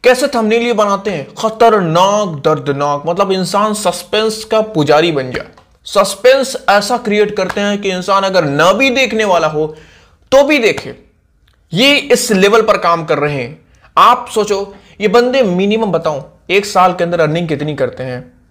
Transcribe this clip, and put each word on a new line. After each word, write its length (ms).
कैसे 240
थंबनेल 340
ये 120
बनाते 380
हैं, 160
खतरनाक, 1040
दर्दनाक। 600
मतलब 260
इंसान 420
सस्पेंस 680
का 180
पुजारी 500
बन 200
जाए। 160
सस्पेंस 720
ऐसा 280
क्रिएट 400
करते 240
हैं 200
कि 100
इंसान 320
अगर 220
ना 280
भी 160
देखने 360
वाला 220
हो 200
तो 120
भी 140
देखे। 500
ये 220
इस 360
लेवल 300
पर 160
काम 280
कर 120
रहे 160
हैं। 280
आप 380
सोचो, 400
ये 60
बंदे 360
मिनिमम 480
बताऊं, 300
एक 160
साल 280
के 100
अंदर 160
अर्निंग 280
कितनी 280
करते 280
हैं? 300